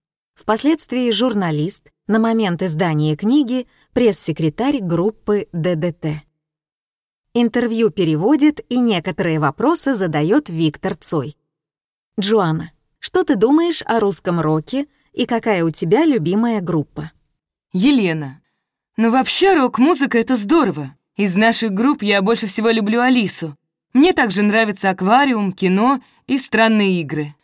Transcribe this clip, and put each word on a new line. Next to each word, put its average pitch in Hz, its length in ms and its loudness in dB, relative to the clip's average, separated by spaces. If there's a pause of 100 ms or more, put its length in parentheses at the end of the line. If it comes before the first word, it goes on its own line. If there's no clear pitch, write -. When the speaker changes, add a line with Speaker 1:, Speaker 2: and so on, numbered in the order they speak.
(340)
Speaker 1:
Впоследствии 247 760 -2
журналист, 202 800 -2 (160)
на 220 140 2
момент 220 420 0
издания 156 540 0
книги 247 500 0 (260)
пресс-секретарь 220 880 0
группы 190 720 -2
Д 175 220 -2
Д 165 180 -4
Т. 151 300 -8 (1120)
Интервью 233 560 0
переводит 196 800 2
и 240 100 -2
некоторые 185 600 -2
вопросы 254 540 0
задаёт 185 540 -2
Виктор 165 460 -4
Цой. 151 420 -6 (840)
Джоанна, 175 500 0 (300)
что - 240 -2
ты 294 100 0
думаешь 302 500 2
о 226 140 -2
русском 190 420 -2
роке 160 460 -2 (260)
и 247 140 -2
какая 220 380 0
у 165 60 0
тебя 196 340 0
любимая 220 560 0
группа? 160 500 -6 (640)
Speaker 2:
Елена, 180 680 0 (560)
ну 226 140 2
вообще 269 440 2
рок-музыка — 269 680 2
это 240 160 0
здорово. 202 580 0 (220)
Из 196 180 0
наших 226 380 2
групп 233 320 0
я 202 180 0
больше 226 240 0
всего 220 240 0
люблю 220 300 0
Алису. 226 560 0 (360)
Мне 330 220 4
также 214 280 0
нравится 208 460 0
«Аквариум», 208 640 2
«Кино» 202 480 2 (260)
и 262 120 0
«Странные 214 640 2
игры». 147 420 -6